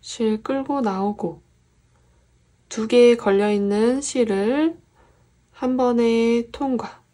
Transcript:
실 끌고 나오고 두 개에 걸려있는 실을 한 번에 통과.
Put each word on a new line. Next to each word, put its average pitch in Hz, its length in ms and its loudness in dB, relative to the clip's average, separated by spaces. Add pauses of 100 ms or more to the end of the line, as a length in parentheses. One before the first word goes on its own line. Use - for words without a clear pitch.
실 220 420 -4
끌고 269 380 -4
나오고 196 600 -4 (1300)
두 220 180 -6
개에 240 280 6
걸려있는 208 840 0
실을 247 800 -2 (720)
한 254 260 -4
번에 233 760 2
통과. - 520 -6 (120)